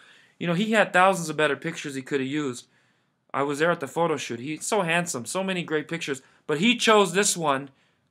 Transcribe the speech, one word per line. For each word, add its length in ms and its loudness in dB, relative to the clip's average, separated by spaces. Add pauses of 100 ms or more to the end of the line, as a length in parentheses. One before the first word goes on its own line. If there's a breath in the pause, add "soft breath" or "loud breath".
(400 soft breath)
You 80 -4
know, 80 0
he 160 0
had 200 4
thousands 380 4
of 80 -6
better 180 2
pictures 380 -8
he 80 -6
could 180 -2
have 80 -4
used. 380 -4 (680)
I 120 0
was 160 -2
there 100 2
at 120 -2
the 60 -6
photo 300 0
shoot. 220 -8
He's 260 -10
so 160 0
handsome, 460 -2
so 160 -4
many 180 -2
great 260 -2
pictures. 360 -6 (240 soft breath)
But 120 0
he 160 4
chose 380 4
this 240 0
one, 320 -2 (420)